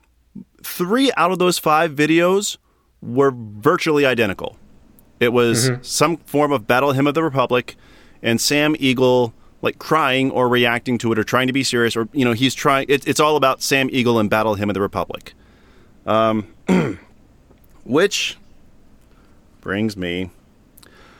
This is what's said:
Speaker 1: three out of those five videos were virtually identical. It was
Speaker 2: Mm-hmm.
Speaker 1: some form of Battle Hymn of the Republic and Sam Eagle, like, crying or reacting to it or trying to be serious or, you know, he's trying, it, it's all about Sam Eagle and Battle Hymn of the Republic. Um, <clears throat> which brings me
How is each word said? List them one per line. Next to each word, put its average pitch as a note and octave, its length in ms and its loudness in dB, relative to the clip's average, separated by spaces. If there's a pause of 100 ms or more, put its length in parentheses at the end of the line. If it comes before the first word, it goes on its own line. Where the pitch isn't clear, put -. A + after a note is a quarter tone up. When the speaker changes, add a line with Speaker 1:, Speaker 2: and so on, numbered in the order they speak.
(640)
Speaker 1:
three A#3 540 -2
out E3+ 160 2
of F#3 80 -2
those F3+ 180 2
five D#3 340 0
videos E3+ 640 0 (420)
were C3+ 340 0
virtually C#3 720 0
identical. A2+ 500 -2 (600)
It A#2+ 140 2
was A#2+ 380 2
Speaker 2:
Mm-hmm. B2+ 120 -6
Speaker 1:
some D#3+ 360 0
form C#3+ 340 0
of A2+ 160 -2
Battle C3 240 2
Hymn C3+ 160 2
of C#3+ 60 0
the D#3+ 100 0
Republic B2+ 500 -2 (480)
and A2+ 180 0
Sam D3 380 0
Eagle, B2+ 560 2 (280)
like, - 180 -4
crying C3+ 500 0
or B2 180 0
reacting A#2+ 500 0
to A2+ 120 -2
it A2 80 0
or G#2+ 60 0
trying B2+ 240 0
to B2+ 40 -2
be C3+ 120 0
serious A#2 320 0
or, A2+ 160 -2
you C3+ 120 0
know, A#2+ 80 2
he's A#2+ 220 0
trying, C3+ 340 0
it, C3+ 200 0
it's C3+ 120 0
all D3+ 160 2
about C3 260 0
Sam C3+ 280 0
Eagle A#2 300 2
and G#2 100 0
Battle G#2+ 240 0
Hymn G#2 160 -2
of G2 40 -4
the F#2+ 60 -2
Republic. - 540 -6 (720)
Um, A2 400 0 (220)
<clears throat> D#3+ 300 0 (880)
which E3 540 -2 (1200)
brings G2+ 360 -4
me F2+ 340 -6 (880)